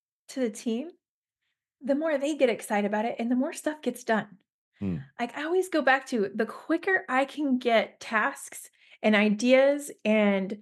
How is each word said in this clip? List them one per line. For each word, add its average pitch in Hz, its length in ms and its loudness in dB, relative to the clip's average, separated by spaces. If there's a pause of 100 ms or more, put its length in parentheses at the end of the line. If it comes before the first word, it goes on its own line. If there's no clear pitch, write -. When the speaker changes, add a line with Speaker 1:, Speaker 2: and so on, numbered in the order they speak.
(300)
Speaker 1:
to 269 100 -8
the 240 100 0
team, 240 400 -6 (880)
the 269 140 0
more 302 240 0
they 285 180 -2
get 262 140 4
excited 208 360 -2
about 208 180 -2
it 240 160 -4
and 233 100 -2
the 247 60 0
more 277 160 -2
stuff - 280 -6
gets - 220 -6
done. 220 240 0 (540)
Speaker 2:
Hmm. 92 160 -2 (240)
Speaker 1:
Like, 247 180 -6
I 294 60 -6
always 370 240 0
go 302 140 0
back 262 260 4
to 208 260 0
the 220 120 -2
quicker 330 640 -2
I 262 160 2
can 269 340 -2
get 226 420 0
tasks - 680 -4 (340)
and 214 100 4
ideas 254 800 4 (120)
and 208 580 2